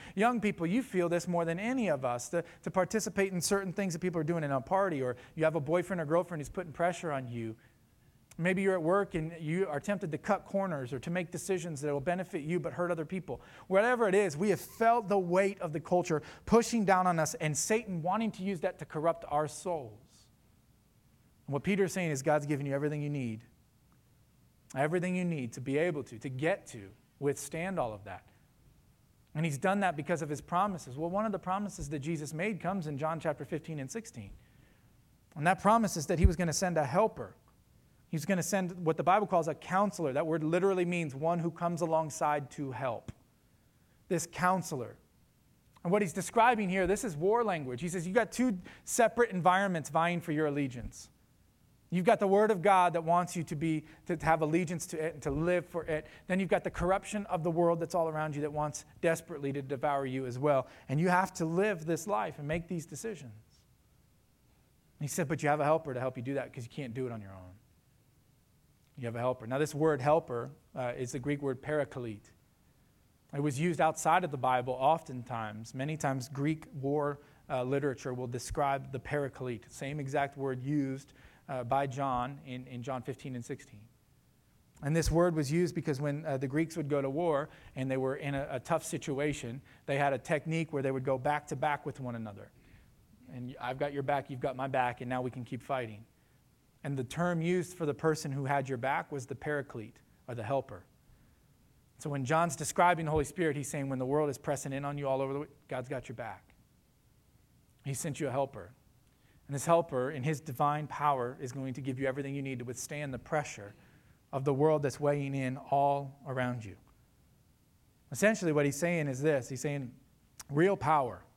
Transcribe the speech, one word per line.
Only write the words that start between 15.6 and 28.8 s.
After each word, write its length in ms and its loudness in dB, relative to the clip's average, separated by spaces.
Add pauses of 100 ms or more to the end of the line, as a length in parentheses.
of 100 -4
the 80 -4
culture 420 2 (240)
pushing 380 4
down 240 6
on 100 4
us 180 2
and 200 0
Satan 460 0
wanting 300 0
to 120 -10
use 180 -2
that 180 -2
to 60 -8
corrupt 440 0
our 180 2
soul. 500 -6 (1500)
And 60 -4
what 100 -2
Peter 220 4
is 80 -4
saying 180 0
is 100 -2
God's 240 4
given 200 -2
you 80 -2
everything 280 -2
you 80 -4
need. 320 -4 (1300)
Everything 400 2
you 80 0
need 300 -2
to 80 -10
be 160 0
able 260 0
to, 160 -14
to 100 -8
get 380 -2
to, 220 -14 (300)
withstand 600 -2
all 140 -2
of 120 -12
that. 180 -12 (1120)